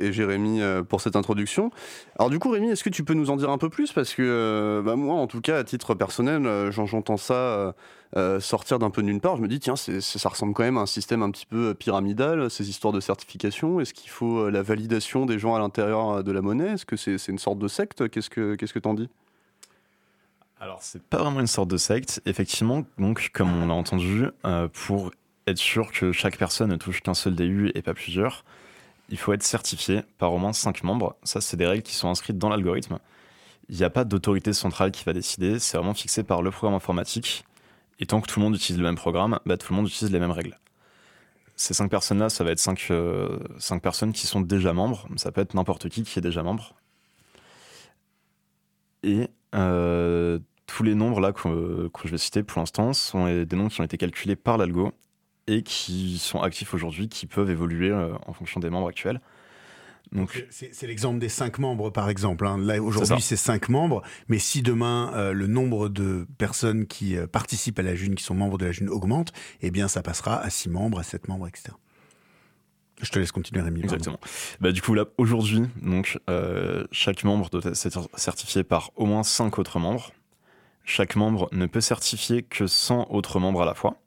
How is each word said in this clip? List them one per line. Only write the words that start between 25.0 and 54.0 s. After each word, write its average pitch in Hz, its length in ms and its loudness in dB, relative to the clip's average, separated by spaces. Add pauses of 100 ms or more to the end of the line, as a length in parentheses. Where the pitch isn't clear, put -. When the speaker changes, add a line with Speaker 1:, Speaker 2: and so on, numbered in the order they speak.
Speaker 2:
être 95 100 0
sûr - 340 0
que 90 200 2
chaque 95 260 0
personne 135 320 2
ne 87 60 2
touche 87 260 -4
qu'un 92 120 0
seul 92 220 0
D 87 100 2
U 98 300 2
et 101 60 -4
pas 85 120 -2
plusieurs, 95 520 -4 (640)
il 104 80 -6
faut - 160 0
être 101 100 -2
certifié - 580 0 (160)
par 87 160 4
au 90 40 2
moins 98 160 0
cinq - 300 -2
membres. 95 400 0
Ça, - 180 -2
c'est - 160 -4
des 87 100 4
règles 107 160 2
qui - 100 -10
sont - 160 0
inscrites 92 280 -2
dans 107 120 2
l'algorithme. 90 480 0 (720)
Il 90 80 -8
n'y 90 60 4
a 90 60 6
pas 127 140 2
d'autorité 101 500 2
centrale 95 380 2
qui - 120 -10
va 85 100 0
décider, 92 460 0
c'est - 180 -2
vraiment 90 160 0
fixé - 300 -2
par 87 180 2
le 92 100 0
programme 101 240 0
informatique. 92 720 -2 (540)
Et - 60 -2
tant 107 140 2
que 110 80 -4
tout - 120 -2
le 104 60 4
monde 107 100 2
utilise 90 220 -2
le 87 60 2
même 85 140 2
programme, 92 480 0
bah, 90 120 2
tout - 140 -6
le 92 60 2
monde 104 100 2
utilise 104 240 -2
les 90 80 2
mêmes 87 120 0
règles. 85 280 -6 (960)
Ces - 180 -2
cinq 101 160 2
personnes-là, 101 400 2
ça - 140 -2
va 82 80 2
être 82 80 0
cinq, - 320 0
euh, 92 480 0 (180)
cinq - 240 -4
personnes 107 300 0
qui - 160 -4
sont 101 140 0
déjà 90 320 2
membres. 104 420 0
Ça - 160 -4
peut 98 100 0
être 95 120 -2
n'importe 92 340 0
qui 113 160 -6
qui - 160 -4
est - 20 -4
déjà 85 220 -2
membre. 110 320 -6 (2250)
Et, 104 260 2 (240)
euh, 87 840 2 (260)
tous - 180 -4
les 110 120 4
nombres 107 260 2
là 95 100 4
que, 85 560 -2
que - 180 -12
je 80 40 -4
vais 82 80 -4
citer - 260 0
pour - 160 -4
l'instant 107 320 0
sont 92 360 0
les, 85 180 2
des 85 100 -2
nombres 104 160 0
qui - 80 -8
ont 80 60 0
été 82 120 -4
calculés 95 380 -2